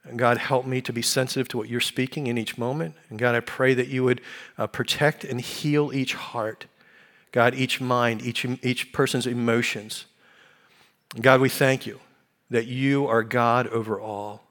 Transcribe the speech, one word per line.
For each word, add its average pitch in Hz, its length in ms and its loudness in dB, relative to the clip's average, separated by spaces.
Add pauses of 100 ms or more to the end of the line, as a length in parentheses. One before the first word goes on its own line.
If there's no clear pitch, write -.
And 120 100 -10
God, 120 200 4
help 131 280 0
me 131 160 -2
to 131 120 -8
be 117 80 -2
sensitive 127 480 0
to 123 80 -6
what 110 100 -4
you're 117 140 -2
speaking 131 460 -2
in 120 100 0
each 110 200 -6
moment. 147 380 -4 (140)
And 110 100 -12
God, 120 160 4
I 117 60 2
pray 131 320 2
that 127 160 2
you 127 160 0
would, 123 160 2 (360)
uh, 110 100 -2
protect - 580 0
and 127 160 -6
heal 147 520 0
each 131 200 -2
heart. - 520 -8 (680)
God, 123 200 6
each 131 280 -2
mind, 120 400 0
each, 123 240 -4 (180)
each 127 300 -2
person's 131 340 0
emotions. 117 800 -2 (1080)
And 113 100 -8
God, 131 180 8
we 135 80 4
thank 131 360 2
you 104 140 -12 (500)
that 117 180 0
you 139 380 0
are 113 160 2
God 120 460 2
over 110 320 -4
all. 104 520 -10